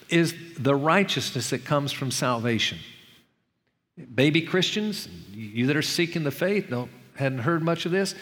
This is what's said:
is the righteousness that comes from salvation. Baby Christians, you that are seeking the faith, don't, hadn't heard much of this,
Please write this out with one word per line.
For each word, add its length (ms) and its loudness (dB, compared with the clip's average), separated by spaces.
is 240 4
the 180 4
righteousness 760 2
that 160 -2
comes 260 0
from 200 -4
salvation. 680 0
Baby 260 4
Christians, 680 -2
you 340 -2
that 80 2
are 60 2
seeking 420 -2
the 80 0
faith, 380 0
don't, 200 -4
hadn't 240 -2
heard 220 2
much 240 0
of 60 -2
this, 300 0